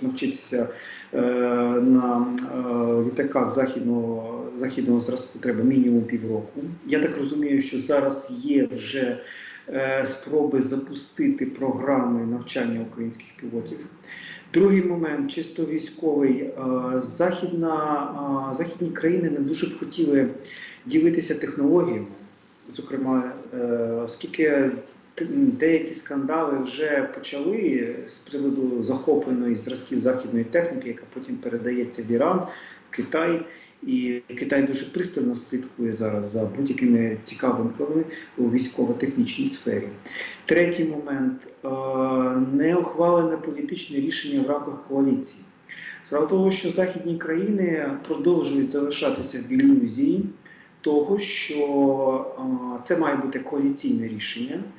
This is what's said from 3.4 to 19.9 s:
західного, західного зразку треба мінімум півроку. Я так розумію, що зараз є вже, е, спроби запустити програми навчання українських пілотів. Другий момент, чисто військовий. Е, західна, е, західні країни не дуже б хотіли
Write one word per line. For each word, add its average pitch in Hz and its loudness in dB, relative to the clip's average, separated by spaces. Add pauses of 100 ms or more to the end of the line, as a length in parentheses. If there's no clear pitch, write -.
західного, 120 -2 (140)
західного 131 2
зразку - -6
треба 113 -2
мінімум 123 6
півроку. 113 -4 (260)
Я 151 2
так 151 0
розумію, 139 2
що 135 -2
зараз 139 2
є 127 2
вже, 120 -4 (480)
е, 135 0
спроби 143 0
запустити 139 -2
програми 127 0
навчання 117 -2 (100)
українських 117 -8 (140)
пілотів. 113 -8 (760)
Другий 190 8
момент, 165 0
чисто 160 -6
військовий. 143 2
Е, - -6 (420)
західна, 147 -2
е, 131 -6
західні 170 -4
країни 170 2
не 147 -2
дуже 143 0
б - -8
хотіли 143 2 (580)